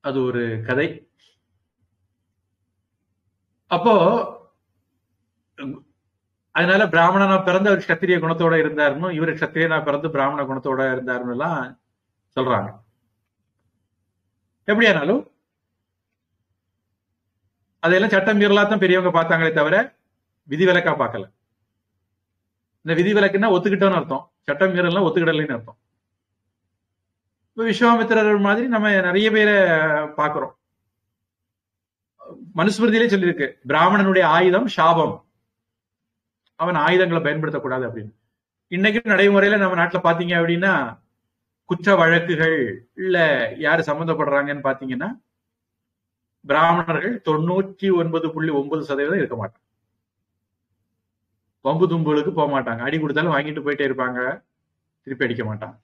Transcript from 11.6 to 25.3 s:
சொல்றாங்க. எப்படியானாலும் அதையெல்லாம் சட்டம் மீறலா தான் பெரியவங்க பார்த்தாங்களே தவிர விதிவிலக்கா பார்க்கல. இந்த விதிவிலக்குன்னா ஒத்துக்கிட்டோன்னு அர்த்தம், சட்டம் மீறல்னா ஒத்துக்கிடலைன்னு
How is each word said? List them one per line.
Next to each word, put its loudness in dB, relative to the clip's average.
சொல்றாங்க. -2
எப்படியானாலும் 2
அதையெல்லாம் 2
சட்டம் 2
மீறலா 4
தான் 0
பெரியவங்க 2
பார்த்தாங்களே 0
தவிர 2
விதிவிலக்கா 2
பார்க்கல. -6
இந்த -2
விதிவிலக்குன்னா 2
ஒத்துக்கிட்டோன்னு 0
அர்த்தம், -8
சட்டம் 0
மீறல்னா 0
ஒத்துக்கிடலைன்னு 0